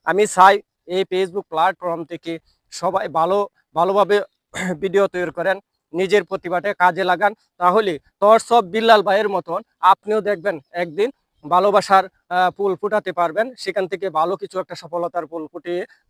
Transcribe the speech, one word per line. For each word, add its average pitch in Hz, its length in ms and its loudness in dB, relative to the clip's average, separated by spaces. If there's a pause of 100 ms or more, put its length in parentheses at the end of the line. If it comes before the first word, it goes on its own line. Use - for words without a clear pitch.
আমি 190 240 2
চাই 196 340 6 (240)
এই 185 180 -4
Facebook 185 460 -4
প্ল্যাটফর্ম 170 540 -4
থেকে 165 360 -12 (320)
সবাই 185 380 -4
ভালো, 180 380 0 (260)
ভালোভাবে 196 480 2 (320)
<clears throat> 180 300 -6
ভিডিও 196 240 0
তৈরি 180 240 -6
করেন, 185 260 -4 (360)
নিজের 190 300 0
প্রতিভাটা 185 500 -6
কাজে 180 300 2
লাগান, 202 300 2 (240)
তাহলে 180 420 2 (200)
তরসব 226 440 4
বিল্লাল 220 380 4
ভাইয়ের 202 280 0
মতন 180 300 -4 (200)
আপনিও 202 420 2
দেখবেন 180 380 -4 (120)
একদিন 175 380 -4 (400)
ভালোবাসার, 190 560 4
আহ, 185 460 -2
ফুল 196 240 -4
ফোটাতে 202 360 -4
পারবেন, 175 460 -2
সেখান 190 300 -6
থেকে 185 220 -8
ভালো 165 260 -2
কিছু 190 240 -8
একটা 175 160 -10
সফলতার 170 520 -6
ফুল 160 200 -12
ফুটিয়ে 175 380 -8 (240)